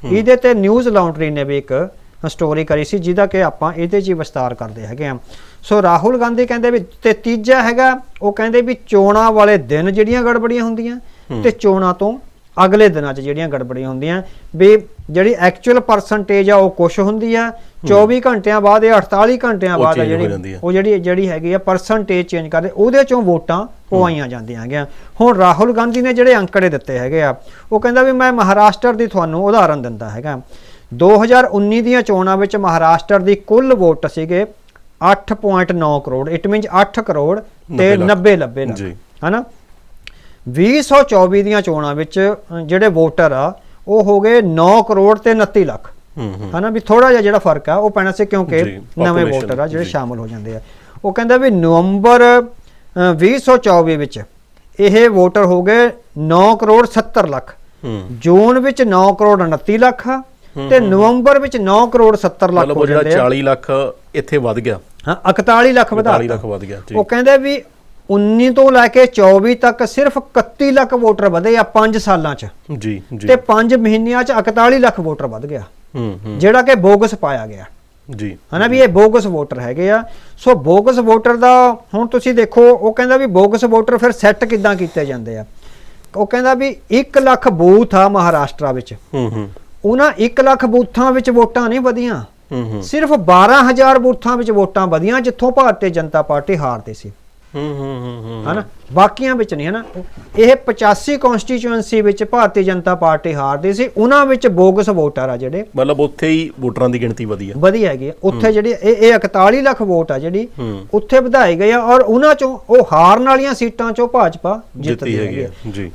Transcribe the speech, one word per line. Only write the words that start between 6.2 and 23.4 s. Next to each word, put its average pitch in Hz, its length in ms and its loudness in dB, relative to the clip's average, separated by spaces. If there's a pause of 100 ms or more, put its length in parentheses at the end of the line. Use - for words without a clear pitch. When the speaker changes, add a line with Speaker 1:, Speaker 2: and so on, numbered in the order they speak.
Speaker 2:
ਕਹਿੰਦੇ 240 260 -2
ਵੀ, 214 140 -2 (180)
ਤੇ 226 100 2
ਤੀਜਾ 233 480 0
ਹੈਗਾ, 254 380 0 (220)
ਉਹ 202 100 -2
ਕਹਿੰਦੇ 226 300 0
ਵੀ 240 160 -4 (100)
ਚੋਣਾਂ 214 440 2
ਵਾਲੇ 208 260 4
ਦਿਨ 156 360 -2
ਜਿਹੜੀਆਂ 226 300 0
ਗੜਬੜੀਆਂ 240 400 -2
ਹੁੰਦੀਆਂ 226 320 -8
Speaker 1:
ਹੂੰ। - 460 -12
Speaker 2:
ਤੇ 226 100 2
ਚੋਣਾਂ 190 420 0
ਤੋਂ 208 260 -4 (460)
ਅਗਲੇ 208 240 4
ਦਿਨਾਂ 147 240 -6
'ਚ 135 60 -12
ਜਿਹੜੀਆਂ 147 300 -6
ਗੜਬੜੀਆਂ 131 400 -8
ਹੁੰਦੀਆਂ, 156 340 -6 (320)
ਵੀ 202 220 6 (320)
ਜਿਹੜੀ 196 300 0
ਐਕਚੁਅਲ 185 400 0
ਪਰਸੈਂਟੇਜ 202 720 -2
ਆ 208 60 6
ਉਹ 190 140 4
ਕੁਛ 175 300 -2
ਹੁੰਦੀ 220 360 -2
ਆ, 233 140 -2
Speaker 1:
ਹੂੰ। - 380 -14
Speaker 2:
ਚੌਵੀ 214 340 4
ਘੰਟਿਆਂ 214 400 0
ਬਾਅਦ 214 240 4
ਜਾਂ 226 120 6
ਅੜਤਾਲੀ 214 400 2
ਘੰਟਿਆਂ 190 380 -2
Speaker 1:
ਉਹ 139 80 0
Speaker 2:
ਬਾਅਦ 160 140 2
ਆ 160 40 -2
Speaker 1:
change 160 140 -2
ਹੋ - 20 -2
Speaker 2:
ਜਿਹੜੀ, - 140 -2
Speaker 1:
ਜਾਂਦੀ 95 220 -10
ਆ। 92 100 -14
Speaker 2:
ਉਹ 180 80 -4
ਜਿਹੜੀ, 196 280 0
ਜਿਹੜੀ 180 300 -2
ਹੈਗੀ 165 240 -6
ਆ 190 40 0
ਪਰਸੈਂਟੇਜ 185 680 -2
ਚੇਂਜ 165 220 -8
ਕਰਦੇ, 170 220 -4
ਉਹਦੇ 247 320 2
'ਚੋਂ 254 200 0
ਵੋਟਾਂ 170 380 -2